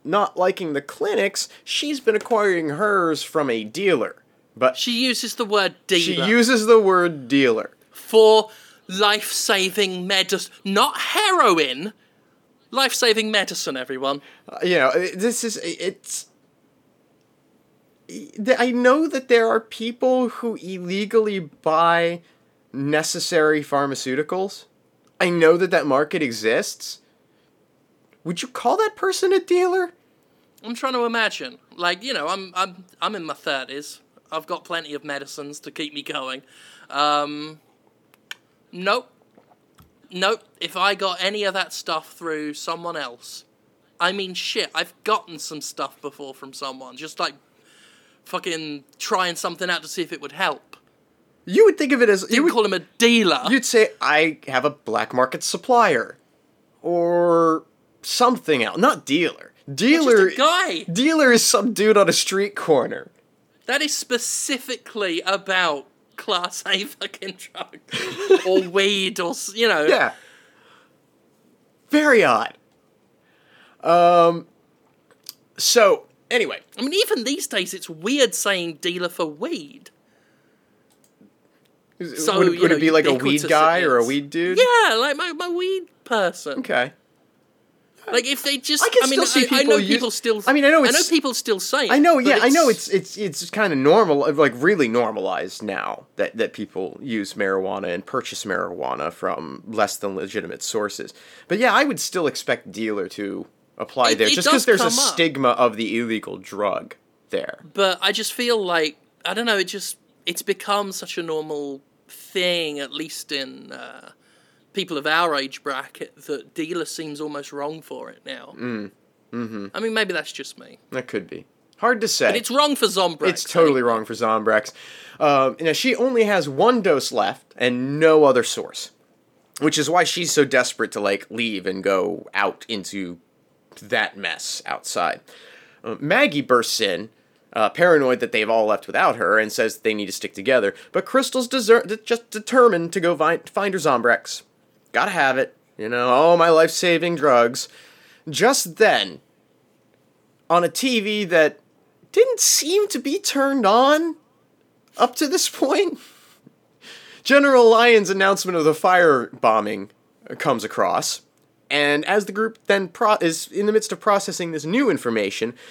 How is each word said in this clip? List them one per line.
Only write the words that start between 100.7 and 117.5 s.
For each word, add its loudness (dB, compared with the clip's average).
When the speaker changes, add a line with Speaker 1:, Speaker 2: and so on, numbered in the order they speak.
Speaker 1:
But -2
yeah, 2
I 2
would -4
still -4
expect -4
dealer -6
to -8
apply 0
Speaker 2:
It, 0
Speaker 1:
there, 4
Speaker 2:
it 2
Speaker 1:
just 0
'cause 4
Speaker 2:
does 2
Speaker 1:
there's 4
a 2
Speaker 2:
come 0
up. 0
Speaker 1:
stigma 0
of 2
the -4
illegal -6
drug -6
there. -8
Speaker 2:
But 0
I 0
just -6
feel -2
like, -2
I -6
don't -4
know, 2
it 0
just, -10
it's -6
become -4
such -12
a -4
normal -8
thing, -4
at -10
least -12
in, -10
uh, -18
people -6
of -6
our 2
age -6
bracket -10
that -10
Dealer -6
seems -12
almost -12